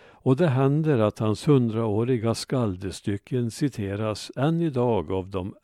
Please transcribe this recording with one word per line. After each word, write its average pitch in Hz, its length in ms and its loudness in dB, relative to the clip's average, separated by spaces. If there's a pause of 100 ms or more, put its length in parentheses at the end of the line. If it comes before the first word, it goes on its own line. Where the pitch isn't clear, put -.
(100)
och - 260 0
det 175 120 2
händer 139 500 2
att 104 200 2
hans 107 300 -2
hundraåriga 113 840 2
skaldestycken 107 1160 -4
citeras 107 840 -4
än 160 240 0
idag 123 520 0
av 95 160 -4
de 98 360 -6